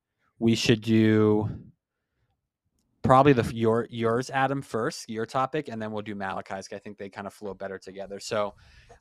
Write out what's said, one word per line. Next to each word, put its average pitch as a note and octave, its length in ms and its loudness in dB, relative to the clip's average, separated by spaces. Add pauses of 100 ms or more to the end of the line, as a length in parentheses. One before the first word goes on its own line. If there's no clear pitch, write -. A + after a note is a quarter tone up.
(400)
we A#2 160 4
should A2+ 260 2
do G#2+ 680 4 (1500)
probably C3+ 300 8
the, A2+ 200 0
your, A2+ 380 0
yours, A#2 380 -2
Adam, C3+ 320 -2
first, A#2+ 480 -6
your A2 160 -6
topic, C3+ 420 -4
and A2+ 120 -10
then G#2+ 120 -8
we'll G#2+ 100 -8
do G#2 140 -10
Malachi's. G2 560 -8
I G2+ 80 -12
think G#2 180 -18
they G2+ 120 -12
kinda G2+ 200 -12
flow G2 240 -12
better F#2+ 240 -12
together. F#2+ 420 -14
So, G#2 360 -4 (460)